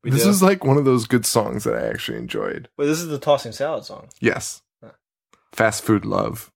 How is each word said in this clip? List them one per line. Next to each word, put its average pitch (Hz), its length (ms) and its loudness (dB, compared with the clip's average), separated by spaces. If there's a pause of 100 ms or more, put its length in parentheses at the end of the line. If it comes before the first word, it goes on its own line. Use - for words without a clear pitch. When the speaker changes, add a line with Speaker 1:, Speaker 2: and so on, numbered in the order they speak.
Speaker 1:
We 127 80 -6
Speaker 2:
This 151 140 4
Speaker 1:
do. 196 60 6
Speaker 2:
is, 190 120 4
like, 190 200 4
one 135 140 4
of 143 80 2
those 127 220 4
good 120 180 2
songs 113 400 -2
that 57 100 0
I 57 140 -4
actually 55 300 -8
enjoyed. - 580 -8
Speaker 1:
Wait, 143 100 -2
this 156 140 0
is 170 80 -10
the 143 100 -6
Tossing 135 340 0
Salad 139 340 -6
song. - 240 -18 (100)
Speaker 2:
Yes. - 400 -2 (220)
Speaker 1:
Huh. 113 80 -20 (640)
Speaker 2:
Fast 110 320 0
Food 104 200 2
Love. 104 520 -4